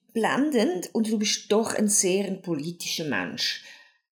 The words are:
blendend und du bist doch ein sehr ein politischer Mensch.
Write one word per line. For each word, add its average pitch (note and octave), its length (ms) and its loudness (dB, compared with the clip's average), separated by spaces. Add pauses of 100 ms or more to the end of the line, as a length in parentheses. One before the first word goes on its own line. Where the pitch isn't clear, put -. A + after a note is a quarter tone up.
(140)
blendend A3 800 2
und A3 140 2
du A3 100 0
bist - 340 -2
doch A3 220 2
ein G#3+ 140 2
sehr G3 380 2
ein F#3 180 -6
politischer E3+ 640 -4
Mensch. F#2 580 -4 (540)